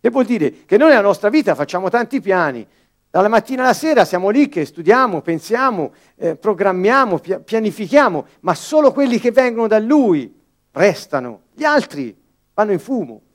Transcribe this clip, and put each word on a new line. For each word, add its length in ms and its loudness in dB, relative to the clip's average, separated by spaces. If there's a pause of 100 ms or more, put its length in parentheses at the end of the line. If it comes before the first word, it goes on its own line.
Che 100 0
vuol 140 0
dire? 400 -4
Che 120 0
noi 120 6
nella 120 6
nostra 280 0
vita 260 0
facciamo 360 -6
tanti 300 -2
piani, 460 -2 (420)
dalla 200 0
mattina 340 -2
alla 100 2
sera 320 2
siamo 260 -2
lì 180 2
che 160 -4
studiamo, 560 0
pensiamo, 720 -4 (240)
eh, 180 -4
programmiamo, 880 0
pia-, 180 -6
pianifichiamo, 880 0 (140)
ma 160 -2
solo 340 2
quelli 300 0
che 100 0
vengono 380 0
da 100 2
Lui 560 0 (380)
restano, 720 -2 (120)
gli 100 -10
altri 500 -2 (380)
vanno 200 -2
in 80 -2
fumo. 400 -8 (140)